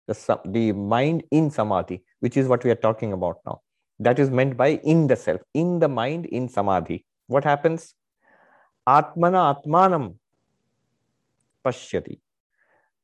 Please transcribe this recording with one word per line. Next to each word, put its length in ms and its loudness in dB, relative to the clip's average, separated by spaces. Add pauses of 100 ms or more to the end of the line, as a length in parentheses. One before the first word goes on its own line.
The 80 -4
sa-, 300 -4
the 280 0
mind 580 -2
in 200 2
samadhi, 520 -4 (180)
which 160 -2
is 120 2
what 160 2
we 60 2
are 60 2
talking 360 -2
about 320 -4
now. 160 -12 (380)
That 200 2
is 120 2
meant 260 0
by 280 2
in 240 4
the 80 4
self, 240 -4 (140)
in 240 0
the 100 2
mind 380 -4
in 220 -6
samadhi. 560 -2 (220)
What 180 0
happens? 500 -2 (920)
Atmana 680 2
atmanam 580 0 (1500)
pashyati. 540 -6 (840)